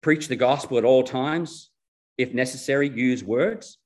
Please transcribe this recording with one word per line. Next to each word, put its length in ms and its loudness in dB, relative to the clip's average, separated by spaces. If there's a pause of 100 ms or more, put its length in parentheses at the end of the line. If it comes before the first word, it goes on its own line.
Preach 240 0
the 80 -4
gospel 420 2
at 80 2
all 180 6
times, 680 -6 (480)
if 140 -2
necessary, 540 -2
use 360 -2
words. 640 -4